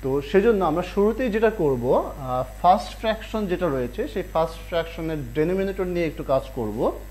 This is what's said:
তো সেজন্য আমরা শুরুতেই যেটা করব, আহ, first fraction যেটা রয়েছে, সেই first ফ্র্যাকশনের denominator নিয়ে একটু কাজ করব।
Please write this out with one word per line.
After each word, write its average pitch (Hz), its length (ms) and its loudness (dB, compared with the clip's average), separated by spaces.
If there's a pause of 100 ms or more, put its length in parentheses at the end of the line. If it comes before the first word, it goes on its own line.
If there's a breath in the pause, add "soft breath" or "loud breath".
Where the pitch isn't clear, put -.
তো 135 60 -2 (220)
সেজন্য 202 300 6 (100)
আমরা 170 120 0 (100)
শুরুতেই 220 420 2
যেটা 220 160 4 (100)
করব, 135 220 2 (140)
আহ, 131 460 -2 (180)
first 196 300 4 (100)
fraction 220 400 -2 (100)
যেটা 180 240 0
রয়েছে, 123 260 -2 (120)
সেই 185 200 -4
first 165 340 0
ফ্র্যাকশনের 160 520 -4 (160)
denominator 185 580 0
নিয়ে 170 180 0
একটু 151 200 -8
কাজ 135 120 4 (140)
করব। 107 220 -2 (320)